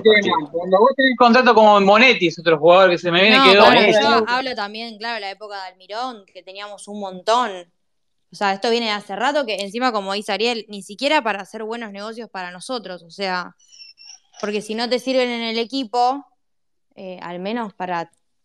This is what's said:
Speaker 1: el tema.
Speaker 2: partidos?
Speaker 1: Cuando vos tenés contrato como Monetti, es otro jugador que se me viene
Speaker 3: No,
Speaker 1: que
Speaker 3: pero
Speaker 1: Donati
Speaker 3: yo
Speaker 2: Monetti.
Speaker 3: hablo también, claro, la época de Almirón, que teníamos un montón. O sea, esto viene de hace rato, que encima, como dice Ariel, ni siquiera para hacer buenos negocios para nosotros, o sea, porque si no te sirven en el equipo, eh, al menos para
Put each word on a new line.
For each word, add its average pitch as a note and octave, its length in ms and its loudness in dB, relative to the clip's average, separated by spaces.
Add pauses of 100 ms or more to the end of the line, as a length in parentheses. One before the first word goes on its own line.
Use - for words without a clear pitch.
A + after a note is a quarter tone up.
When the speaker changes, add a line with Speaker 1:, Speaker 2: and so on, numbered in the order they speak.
Speaker 1:
el G#3+ 160 6
tema. F#3 140 0
Speaker 2:
partidos? D3+ 160 -4
Speaker 1:
Cuando F3+ 260 -2
vos A3+ 180 6
tenés C4 220 2
contrato A#3+ 380 6
como G#3 260 8
Monetti, G3+ 460 4
es D#3 120 -4
otro D#3+ 200 2
jugador F3+ 320 6
que F3 80 0
se F3 120 -4
me E3+ 100 2
viene G#3 160 4
Speaker 3:
No, C4+ 80 6
Speaker 1:
que - 60 8
Speaker 3:
pero G3+ 140 6
Speaker 1:
Donati B3 280 6
Speaker 3:
yo G#3+ 60 4 (120)
Speaker 2:
Monetti. A#3 200 2
Speaker 3:
hablo B3+ 240 -4
también, G#3+ 440 -10
claro, A3+ 200 -8
la G3 120 -10
época G3+ 320 -16
de F#3 80 -16
Almirón, G3+ 600 -12
que F#3 120 -20
teníamos G3 440 -16
un G#3 120 -12
montón. G3+ 520 -2 (800)
O F3 40 -20
sea, G3 180 -2
esto G3+ 160 -4
viene A#3 180 -2
de G#3+ 40 -4
hace G3+ 240 -8
rato, C#4 320 -2
que G#3 80 -6
encima, G3+ 360 -4
como G3 220 -6
dice G#3 200 -8
Ariel, A3+ 360 -4
ni G3+ 140 -14
siquiera C#4 400 -2
para G3+ 180 -6
hacer A3 220 -14
buenos A3 280 -10
negocios G#3+ 380 -14
para F3+ 220 -12
nosotros, F#3 500 -12
o E3+ 80 -20
sea, F3+ 460 -8 (840)
porque G#3 220 -6
si G#3+ 140 -10
no A#3 120 -4
te A#3+ 120 -2
sirven B3+ 300 -2
en A#3 120 -6
el A3+ 160 -4
equipo, B3 640 -2 (720)
eh, F#3 280 -14
al F3 160 -12
menos G#3+ 340 -8
para F3 380 -8 (340)